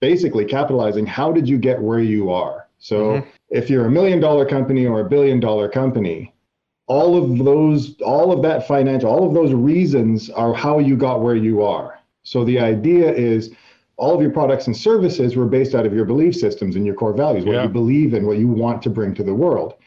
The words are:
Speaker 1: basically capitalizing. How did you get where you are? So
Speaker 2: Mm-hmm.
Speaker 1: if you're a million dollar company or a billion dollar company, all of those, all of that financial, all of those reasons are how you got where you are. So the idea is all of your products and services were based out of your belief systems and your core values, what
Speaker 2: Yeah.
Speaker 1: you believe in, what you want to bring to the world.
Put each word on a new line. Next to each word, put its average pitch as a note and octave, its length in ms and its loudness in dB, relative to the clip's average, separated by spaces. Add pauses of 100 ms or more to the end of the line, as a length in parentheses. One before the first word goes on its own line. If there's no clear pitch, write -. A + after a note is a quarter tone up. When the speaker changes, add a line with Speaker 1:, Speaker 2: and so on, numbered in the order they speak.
Speaker 1:
basically C#3+ 460 0
capitalizing. A#2+ 580 -2
How C#3+ 260 -4
did E3 160 0
you C3+ 120 0
get B2 240 -2
where A2+ 180 0
you G#2+ 300 0
are? F2 360 -6 (120)
So - 180 -6
Speaker 2:
Mm-hmm. G#2+ 320 -2 (220)
Speaker 1:
if A#2+ 180 -2
you're B2+ 160 2
a A#2 60 2
million F3+ 300 2
dollar D3 260 2
company C3 400 0
or A2+ 140 0
a G#2 40 -2
billion C#3 340 2
dollar G#2+ 300 0
company, A2+ 640 -4 (540)
all E3 360 2
of B2+ 220 0
those, D3+ 560 2
all D#3+ 320 2
of D3 120 0
that D#3 220 0
financial, C3+ 440 0
all F3+ 180 2
of D3+ 60 0
those D#3 180 2
reasons C3 800 2
are A#2 240 -2
how D3 240 0
you C3+ 180 2
got B2+ 240 0
where A#2+ 160 0
you A2 260 0
are. G2 360 -4 (240)
So B2 200 -4
the B2 160 0
idea A#2+ 540 2
is A2+ 380 0 (480)
all D3+ 160 0
of D3+ 80 2
your C#3 80 2
products C3+ 360 0
and A#2 80 -2
services F3 600 0
were B2+ 80 2
based C3 300 0
out B2 100 2
of G#2+ 80 -2
your G#2+ 140 0
belief D#3 300 0
systems G#2 380 -4
and G2+ 120 -2
your G2 80 -2
core G#2+ 180 -2
values, A2+ 320 -2
what G#2+ 120 0
Speaker 2:
Yeah. B2 80 -2
Speaker 1:
you G#2+ 40 -2
believe A#2+ 460 0
in, G#2 120 0
what G#2+ 120 0
you A#2 100 2
want A#2 360 -2
to B2 40 -2
bring G2+ 280 -4
to G#2 60 -4
the G2 120 -4
world. B2 400 -2 (120)